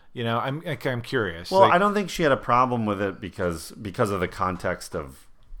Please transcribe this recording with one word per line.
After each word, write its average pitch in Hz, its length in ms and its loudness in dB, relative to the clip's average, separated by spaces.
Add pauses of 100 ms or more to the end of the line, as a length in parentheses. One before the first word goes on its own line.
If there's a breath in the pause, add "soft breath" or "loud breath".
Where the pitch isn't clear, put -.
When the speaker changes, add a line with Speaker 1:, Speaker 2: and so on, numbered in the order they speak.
(120)
Speaker 1:
You 120 100 -8
know, 117 160 0
I'm, 135 220 -4
like, 165 260 -8
I'm 123 160 -2
curious. 90 480 -4
Speaker 2:
Well, 190 120 6
Speaker 1:
Like 190 100 8
Speaker 2:
I 175 60 6
don't 202 160 4
think 202 140 -2
she - 140 -4
had 151 80 4
a 131 60 6
problem 120 500 2
with 101 160 0
it 95 180 -4
because, 87 520 -4
because 104 380 -2
of 98 100 -2
the 87 80 0
context 92 680 -4
of 71 320 -10 (340)